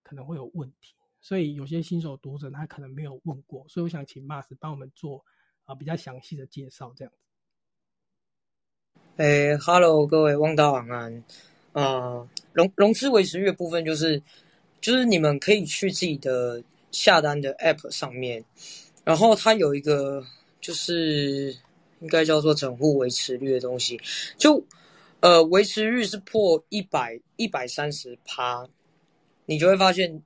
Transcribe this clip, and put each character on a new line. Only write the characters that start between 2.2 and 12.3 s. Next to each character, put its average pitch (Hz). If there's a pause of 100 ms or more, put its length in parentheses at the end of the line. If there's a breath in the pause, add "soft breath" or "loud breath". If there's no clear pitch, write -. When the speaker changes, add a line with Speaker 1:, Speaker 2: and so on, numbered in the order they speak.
Speaker 1:
者 139
他 143
可 -
能 135
没 135
有 139
问 143
过， 139
所 -
以 -
我 170
想 160
请 135
Mas 143 (140)
帮 156
我 147
们 135
做， 143 (400)
呃， 135
比 135
较 160
详 131
细 -
的 135
介 135
绍 127
这 131
样 123
子。 - (2000)
Speaker 2:
诶， 147
Hello， 160
各 156
位， 147
旺 151
达 147
晚 120
安。 117 (500 soft breath)
呃， 123 (240)